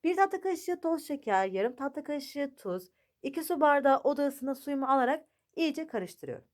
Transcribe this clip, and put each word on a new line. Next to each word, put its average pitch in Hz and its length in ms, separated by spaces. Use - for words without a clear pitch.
Bir 330 120
tatlı 381 260
kaşığı 359 400
toz 330 260
şeker, 214 380
yarım 196 300
tatlı 277 280
kaşığı 285 520
tuz, 185 360
iki 277 200
su 320 160
bardağı 277 400
oda 285 280
ısısında 269 280
suyumu 269 300
alarak 269 420
iyice 311 320
karıştırıyorum. 175 680